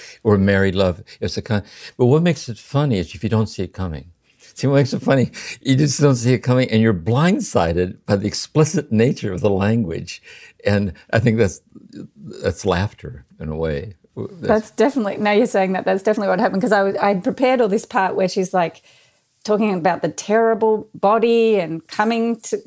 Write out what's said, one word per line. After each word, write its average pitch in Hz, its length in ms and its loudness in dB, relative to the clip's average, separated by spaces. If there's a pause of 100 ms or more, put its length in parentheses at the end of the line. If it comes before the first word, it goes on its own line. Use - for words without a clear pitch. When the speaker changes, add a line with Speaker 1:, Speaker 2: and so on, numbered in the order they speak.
(240)
Speaker 1:
or 104 140 4
married 98 380 2
love, 92 280 0 (160)
it's - 180 -6
a 101 40 -6
con-, 104 220 -2 (340)
but 127 80 2
what 147 180 4
makes 175 240 -2
it 113 100 -8
funny 139 400 -2
is 85 160 -4
if - 100 -18
you 110 60 -2
don't 110 180 2
see - 160 -8
it 87 100 -10
coming. 82 380 -10 (280)
See, - 260 -8
what 139 120 2
makes 139 160 2
it - 80 -4
funny? 131 280 0 (320)
You 135 140 0
just 139 240 0
don't 143 160 4
see 120 180 2
it 113 60 2
coming, 127 320 0
and 110 100 4
you're 113 120 4
blindsided 95 1120 0
by 107 100 0
the 101 120 0
explicit - 680 -2
nature 110 400 2
of 90 80 -6
the 107 80 2
language. 98 720 -2 (440)
And 101 280 0 (180)
I 113 80 2
think 113 180 2
that's, 104 240 0 (540)
that's - 500 -8
laughter 90 600 -4 (160)
in 78 80 -8
a 78 80 -6
way. 80 380 -6 (220)
That's 147 300 -10
Speaker 2:
That's 220 240 0
definitely, 269 460 -2
now 208 160 0
you're 226 120 4
saying 190 280 0
that, 180 100 -4
that's 190 180 0
definitely 208 280 0
what 185 100 0
happened, 190 220 0
'cause 214 100 0
I 202 120 4
was, 196 120 0
I'd 196 260 0
prepared 254 380 0
all 226 80 2
this 202 180 -2
part 190 300 -2
where 190 140 0
she's, 185 240 -4
like, 170 280 -2 (600)
talking 208 300 0
about 180 280 0
the - 80 0
terrible 220 840 0
body 226 640 2
and 165 300 -6
coming 226 480 0
to, - 280 -6